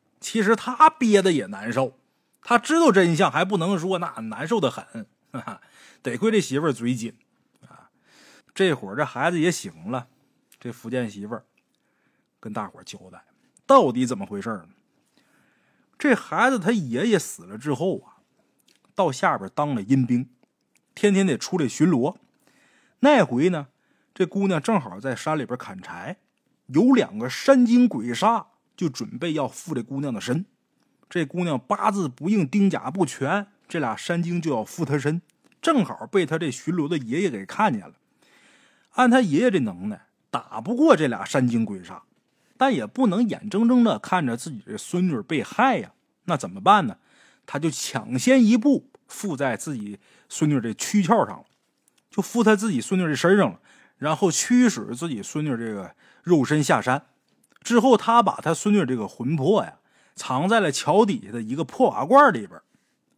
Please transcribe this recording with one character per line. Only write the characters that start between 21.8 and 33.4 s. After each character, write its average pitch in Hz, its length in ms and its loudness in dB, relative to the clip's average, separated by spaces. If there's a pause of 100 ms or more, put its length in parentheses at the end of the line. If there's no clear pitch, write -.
逻。 143 260 0 (880)
那 254 240 6
回 131 240 0
呢， 151 180 -6 (460)
这 185 120 -2
姑 196 220 -2
娘 170 140 0
正 214 180 0
好 107 220 -12
在 131 120 -6
山 156 240 -4
里 131 80 -4
边 120 120 -8
砍 95 240 -14
柴， 90 360 -14 (500)
有 208 260 4
两 147 260 0
个 123 100 -4
山 254 360 4
精 240 220 6
鬼 120 260 -4
煞 226 320 0 (300)
就 170 140 -2
准 117 280 -10
备 160 160 -6
要 147 140 -4
附 - 260 -12
这 127 80 -4
姑 135 200 -8
娘 143 120 -6
的 104 60 -8
身。 135 260 -4 (640)
这 170 160 -4
姑 170 180 -6
娘 160 140 -2
八 208 320 -2
字 196 200 -4
不 143 200 -8
应， 202 180 0
丁 196 220 2
甲 - 220 -6
不 180 140 -2
全， 170 420 -4 (220)